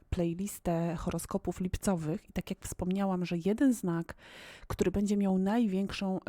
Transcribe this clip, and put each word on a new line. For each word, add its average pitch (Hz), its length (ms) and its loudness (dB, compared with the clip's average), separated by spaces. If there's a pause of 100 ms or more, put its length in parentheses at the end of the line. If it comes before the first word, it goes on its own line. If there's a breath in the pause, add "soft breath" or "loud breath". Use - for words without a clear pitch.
playlistę 170 840 0
horoskopów - 680 -2
lipcowych 180 680 -2
i - 40 -20
tak - 160 -4
jak 190 120 -6
wspomniałam, 185 640 -2
że 170 200 -2
jeden 240 280 4
znak, 170 420 -2 (520 loud breath)
który - 240 2
będzie 202 260 2
miał 190 200 4
największą 196 920 0